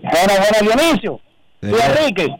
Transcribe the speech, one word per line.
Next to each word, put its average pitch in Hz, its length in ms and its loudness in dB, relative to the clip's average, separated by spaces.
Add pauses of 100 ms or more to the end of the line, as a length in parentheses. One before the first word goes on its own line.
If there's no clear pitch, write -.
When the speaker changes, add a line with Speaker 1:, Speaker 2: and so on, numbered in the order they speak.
Speaker 1:
Buenas, 196 360 0
buenas, 214 240 2
Dionisio. 220 580 0 (420)
Speaker 2:
Eh, 104 100 -6
Speaker 1:
Y 226 100 2 (180)
Enrique. 196 280 -2 (120)